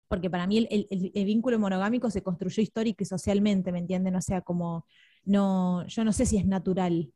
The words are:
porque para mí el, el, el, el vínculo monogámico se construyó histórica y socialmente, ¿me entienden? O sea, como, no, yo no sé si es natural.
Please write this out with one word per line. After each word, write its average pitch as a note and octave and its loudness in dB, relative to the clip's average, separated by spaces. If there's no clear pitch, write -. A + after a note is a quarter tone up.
porque F3+ -2
para F3 -2
mí G#3 2
el, A3+ 2
el, G#3 0
el, F#3+ -2
el G3+ 0
vínculo A3+ 2
monogámico G#3 0
se F#3+ -4
construyó F#3 -2
histórica A3 -2
y - 0
socialmente, G3+ 0
¿me F3 -4
entienden? F#3 -2
O F#3 0
sea, F3+ -2
como, E3+ -4
no, F#3+ 2
yo A3+ -2
no A3 2
sé B3+ 2
si A3 2
es F3+ 2
natural. F3+ 0